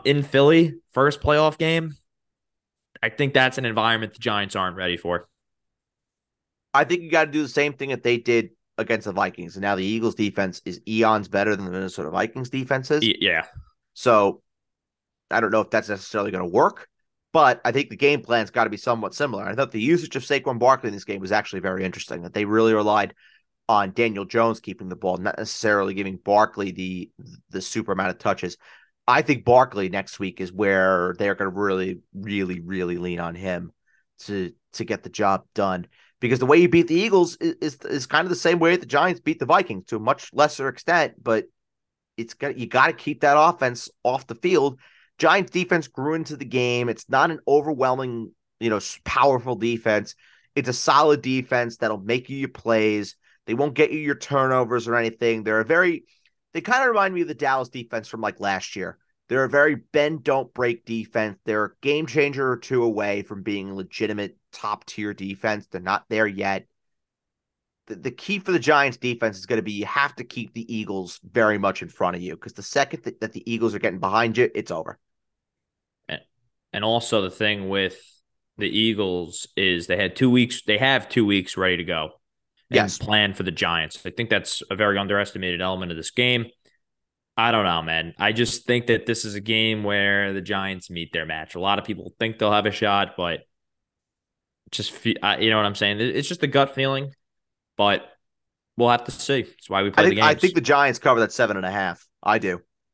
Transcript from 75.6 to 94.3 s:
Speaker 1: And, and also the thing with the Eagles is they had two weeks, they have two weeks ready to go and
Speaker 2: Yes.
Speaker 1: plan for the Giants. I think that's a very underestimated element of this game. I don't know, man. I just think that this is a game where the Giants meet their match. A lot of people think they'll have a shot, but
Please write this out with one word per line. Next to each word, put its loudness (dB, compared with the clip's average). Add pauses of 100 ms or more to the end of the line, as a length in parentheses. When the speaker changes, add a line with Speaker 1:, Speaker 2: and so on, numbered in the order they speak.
Speaker 1:
And, -10 (520)
and -4
also 0
the -4
thing -2
with -2 (640)
the -4
Eagles -2 (100)
is 0
they 0
had -2
two 4
weeks, 2
they 0
have 2
two 2
weeks 0
ready 2
to -6
go -4 (580)
and 0
Speaker 2:
Yes. 0
Speaker 1:
plan 0
for -8
the -4
Giants. -2
I -8
think -6
that's -2
a -4
very 2
underestimated -2
element -4
of -8
this -8
game. 0 (920)
I 2
don't 2
know, 0
man. -4
I 0
just -2
think 0
that 0
this -4
is -10
a -8
game -2
where 0
the -6
Giants -8
meet -10
their -4
match. -10
A -8
lot 0
of -10
people -10
think -4
they'll 2
have 2
a 2
shot, 0
but -4 (1300)